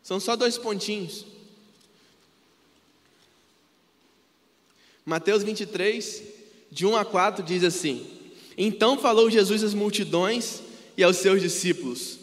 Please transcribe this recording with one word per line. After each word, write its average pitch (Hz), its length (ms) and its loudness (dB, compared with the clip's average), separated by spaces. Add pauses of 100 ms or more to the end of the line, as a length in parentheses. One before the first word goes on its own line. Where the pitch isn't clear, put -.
São 190 160 -4
só 226 160 -2
dois 240 220 0
pontinhos. 208 680 -6 (3750)
Mateus 196 380 0
vinte 208 180 -4
e 202 40 -6
três, 208 560 -4 (480)
de 156 160 -4
um 214 120 4
a 208 80 2
quatro, 196 360 2
diz 175 220 0
assim: 156 420 -2 (520)
"Então 220 400 2
falou 226 340 4
Jesus 214 320 4
às 208 100 -2
multidões 202 880 -2 (360)
e 180 60 4
aos 180 140 6
seus 190 240 4
discípulos. 165 800 -4